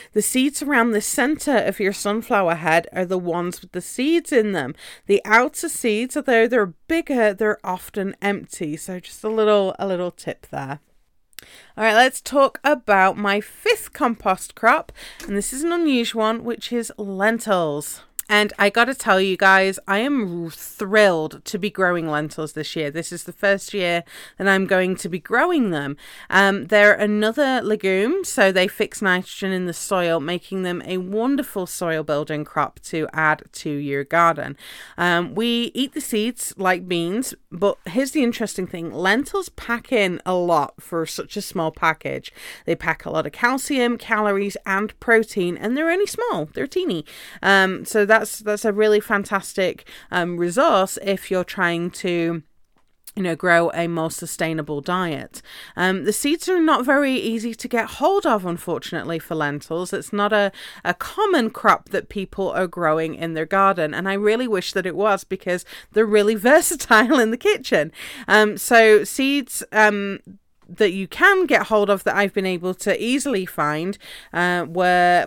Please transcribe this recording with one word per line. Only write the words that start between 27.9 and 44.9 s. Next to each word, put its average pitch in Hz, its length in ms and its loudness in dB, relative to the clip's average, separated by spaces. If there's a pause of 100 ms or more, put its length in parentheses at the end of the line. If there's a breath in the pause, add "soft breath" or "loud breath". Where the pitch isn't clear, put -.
so 196 260 4
they 185 180 2
fix - 340 -4
nitrogen 190 500 -2
in 185 140 -4
the 170 80 -6
soil, 175 440 0
making 175 440 -6
them 180 240 -4
a 180 120 -6
wonderful 214 680 -2
soil 160 380 -4
building 151 400 -4
crop - 400 -4
to 156 280 -4
add 156 300 2 (120)
to - 160 -8
your 143 340 -4
garden. 160 520 2 (400 loud breath)
Um, 175 380 0
we 233 400 -2
eat 262 180 -4
the 311 80 -8
seeds 233 560 -4
like 185 320 0
beans, 175 460 -4 (160)
but 196 340 0
here's 247 280 -2
the 302 100 2
interesting 220 440 -2
thing. 165 260 -10
Lentils 220 580 -2
pack - 420 -8
in 196 320 0
a 185 100 -2
lot 170 460 0
for 165 240 -6
such - 320 -12
a 208 60 -8
small 160 280 -4
package. 139 600 -4 (320 loud breath)
They 170 120 0
pack - 280 -4
a 165 60 -8
lot 156 160 -2
of 151 60 -10
calcium, 247 640 0
calories, 202 680 -2
and 202 360 -2